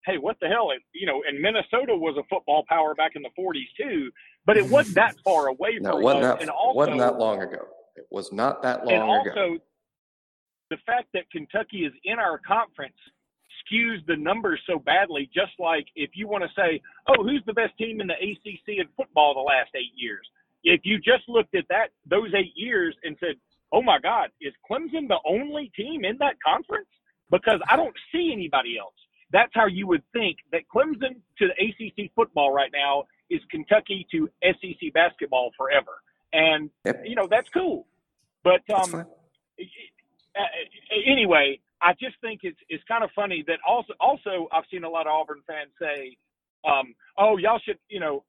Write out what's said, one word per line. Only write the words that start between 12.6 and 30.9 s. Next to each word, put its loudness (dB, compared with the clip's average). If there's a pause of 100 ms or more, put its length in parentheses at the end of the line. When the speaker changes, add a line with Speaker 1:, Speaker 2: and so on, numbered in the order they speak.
Speaker 1:
skews -2
the 0
numbers -2
so -2
badly, 0
just -2
like -2
if -6
you -10
wanna -4
say, 0 (260)
"Oh, 6
who's -2
the -6
best -2
team -6
in -6
the -4
A -6
C -14
C -6
in -4
football 2
the -4
last 0
eight -8
years?" -10 (360)
If 4
you -2
just 2
looked 0
at -2
that, 0 (160)
those 0
eight 0
years -2
and -10
said, -6 (360)
"Oh 4
my 4
God, 0 (100)
is -8 (160)
Clemson -6
the 0
only -4
team -8
in -4
that 0
conference?" -2 (420)
Because 2
I 6
don't -2 (160)
see -2
anybody -2
else. -16 (340)
That's 4
how 6
you -4
would 0 (100)
think -2 (120)
that -4 (120)
Clemson -2 (180)